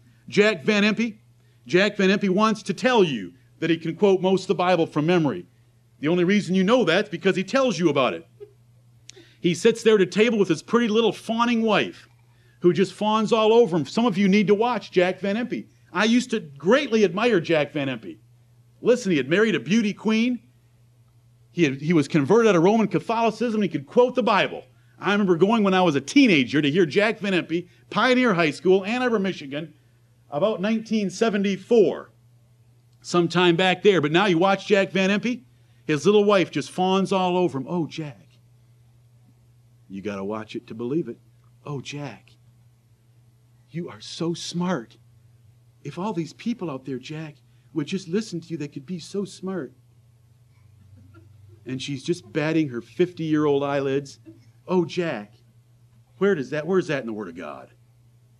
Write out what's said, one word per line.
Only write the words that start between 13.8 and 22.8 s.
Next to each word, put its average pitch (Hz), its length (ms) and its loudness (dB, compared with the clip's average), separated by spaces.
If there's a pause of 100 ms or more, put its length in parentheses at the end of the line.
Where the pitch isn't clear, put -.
Some 233 200 -2
of 190 120 0
you 202 100 4
need 196 200 4
to 208 60 4
watch 226 380 -2
Jack 180 300 2
Van 202 160 -2
Impe. 220 300 -8 (260)
I 185 100 0
used 240 280 2
to 220 80 -2
greatly 208 680 0
admire 202 340 2
Jack 151 320 0
Van 143 160 -4
Impe. 110 300 -10 (640)
Listen, 190 300 0
he 156 60 2
had 131 120 -2
married 202 260 2
a 143 40 -2
beauty 196 340 0
queen. 226 480 -2 (1120)
He 170 120 -2
had, 131 180 0
he 156 120 0
was 147 140 4
converted 185 420 4
out 190 60 4
of 160 80 4
Roman 214 240 2